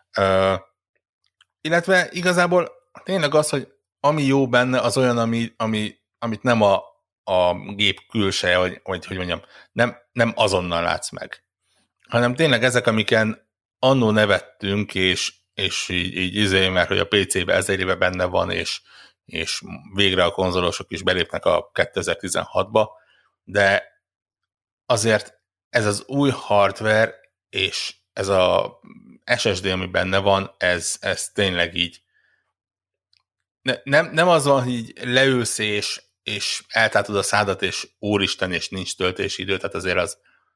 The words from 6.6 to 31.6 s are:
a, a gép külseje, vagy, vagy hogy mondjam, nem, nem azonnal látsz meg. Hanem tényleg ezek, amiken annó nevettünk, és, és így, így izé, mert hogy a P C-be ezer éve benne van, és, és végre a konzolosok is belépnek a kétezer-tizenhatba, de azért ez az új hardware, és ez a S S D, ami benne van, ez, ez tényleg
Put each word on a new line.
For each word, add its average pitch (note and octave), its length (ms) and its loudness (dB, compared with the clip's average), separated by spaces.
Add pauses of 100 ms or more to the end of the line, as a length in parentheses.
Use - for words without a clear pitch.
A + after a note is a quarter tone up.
a, G2 200 4 (420)
a F2+ 300 2 (200)
gép G2+ 340 -2
külseje, F#2 500 0
vagy, F2+ 260 -2
vagy F#2 220 -8
hogy G2 100 -8
mondjam, F2+ 240 -6 (320)
nem, A#2 240 -2 (160)
nem A#2 220 0
azonnal F2+ 480 0
látsz E2+ 280 -4
meg. - 340 -14 (640)
Hanem A#2+ 260 0
tényleg C3 300 2
ezek, A#2+ 220 0
amiken A2 580 0 (340)
annó B2+ 320 4
nevettünk, G2+ 840 0
és, F#2 400 0 (200)
és - 340 -4
így, F2+ 280 -4
így F#2 200 -4
izé, F#2+ 320 2
mert F#2 200 2
hogy F#2+ 100 0
a F#2+ 80 0
P - 80 0
C-be F#2+ 400 0
ezer F#2 240 0
éve F#2 160 -2
benne F2+ 300 0
van, F2+ 260 -2
és, F2+ 300 -6 (440)
és - 380 -8 (320)
végre F#2 300 2
a E2+ 60 2
konzolosok F2+ 600 -2
is E2 120 -8
belépnek F2+ 420 -2
a E2 280 0
kétezer-tizenhatba, F#2 1200 -2 (540)
de G2 400 2 (1000)
azért A2 540 0 (280)
ez A2 180 0
az G2+ 200 -2
új C#3 240 2
hardware, G#2+ 840 2 (340)
és - 460 -4 (180)
ez G2 160 -4
a F#2 440 2 (640)
S A2+ 180 -2
S F2+ 60 -6
D, G2 60 -8
ami F#2 200 -2
benne F2+ 320 0
van, G2 400 0
ez, F2 420 -2
ez - 280 -4
tényleg F2 460 -2